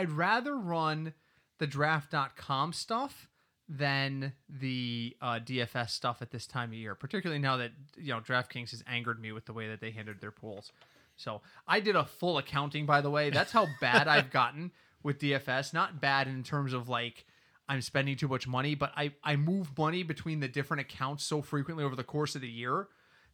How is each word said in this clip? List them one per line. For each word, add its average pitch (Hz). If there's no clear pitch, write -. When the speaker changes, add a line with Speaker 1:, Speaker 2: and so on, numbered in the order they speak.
Speaker 1:
I'd 175
rather 226
run 160
the 156
draft 147
dot 143
com 143
stuff -
than 139
the, 123
uh, 120
D 123
F 117
S 120
stuff -
at 117
this 117
time 120
of 113
year, 110
particularly 160
now 135
that, 117
you 139
know, 113
DraftKings 123
has 113
angered 120
me 110
with 110
the 110
way 110
that 110
they 110
handled 107
their 107
pools. 104
So 107
I 185
did 202
a 151
full 175
accounting, 147
by 143
the 143
way. 147
That's 147
how 214
bad 151
I've 143
Speaker 2:
<laughs> -
Speaker 1:
gotten 139
with 143
D 143
F 135
S. 135
Not 165
bad 135
in 131
terms 139
of, 123
like, 120
I'm 135
spending 139
too 147
much 131
money, 131
but 143
I, 147
I 151
move 160
money 165
between 160
the 135
different 143
accounts 143
so 151
frequently 147
over 131
the 123
course 147
of 139
the 127
year 123